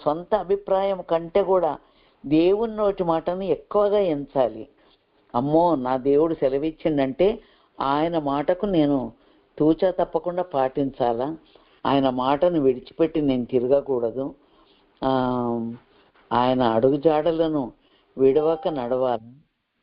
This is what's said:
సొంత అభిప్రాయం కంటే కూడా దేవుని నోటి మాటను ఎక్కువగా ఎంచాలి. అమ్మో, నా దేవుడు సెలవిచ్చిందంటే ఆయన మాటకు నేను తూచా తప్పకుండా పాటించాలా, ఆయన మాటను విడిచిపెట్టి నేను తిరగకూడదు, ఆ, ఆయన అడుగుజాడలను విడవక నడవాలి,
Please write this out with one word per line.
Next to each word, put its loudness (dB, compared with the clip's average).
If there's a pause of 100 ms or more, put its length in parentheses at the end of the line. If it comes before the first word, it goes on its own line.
సొంత -2
అభిప్రాయం -2
కంటే 0
కూడా 0 (480)
దేవుని 2
నోటి -2
మాటను -2
ఎక్కువగా 0
ఎంచాలి. -2 (680)
అమ్మో, 2
నా -2
దేవుడు 2
సెలవిచ్చిందంటే -2 (420)
ఆయన -2
మాటకు -2
నేను 0 (480)
తూచా 2
తప్పకుండా -4
పాటించాలా, -2 (500)
ఆయన 2
మాటను 0
విడిచిపెట్టి 0
నేను 0
తిరగకూడదు, -2 (680)
ఆ, 0 (1200)
ఆయన 2
అడుగుజాడలను 2 (460)
విడవక 2
నడవాలి, -2 (520)